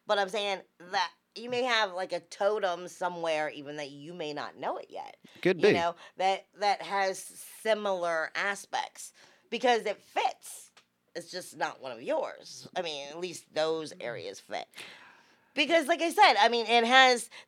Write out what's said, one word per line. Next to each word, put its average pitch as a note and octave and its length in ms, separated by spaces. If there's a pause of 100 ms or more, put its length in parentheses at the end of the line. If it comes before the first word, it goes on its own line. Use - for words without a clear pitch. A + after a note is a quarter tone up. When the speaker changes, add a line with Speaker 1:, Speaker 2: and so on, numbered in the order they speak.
Speaker 1:
But G3+ 140
I'm G3 100
saying G3+ 300 (320)
that F#3 200 (240)
you A3+ 140
may A#3+ 140
have, A3 300
like, F3+ 180
a F3 80
totem F#3+ 720
somewhere, E3 600
even C#3+ 260
that D3 140
you C#3+ 220
may D#3 200
not A2 240
know G#3+ 200
it - 120
yet. - 260 (260)
Speaker 2:
Could F#3 160
Speaker 1:
You F#3 120
Speaker 2:
be. F#3 40
Speaker 1:
know, E3+ 220 (220)
that, F#3+ 300 (120)
that G3 220
has F#3+ 360 (460)
similar F#3 720
aspects. - 800 (360)
Because A#3 360
it G3+ 160
fits. - 720 (440)
It's F3 160
just F3 260
not D3+ 240
one B2+ 100
of A2+ 100
yours. - 760
I F3 60
mean, D3 280
at D#3 100
least F3 340
those D#3 480
areas G2 380
fit. G2 260 (880)
Because, D4+ 340
like D#4 140
I E4 80
said, F4 300
I G#3+ 80
mean, A#3 200
it A#3 180
has, B3+ 440 (180)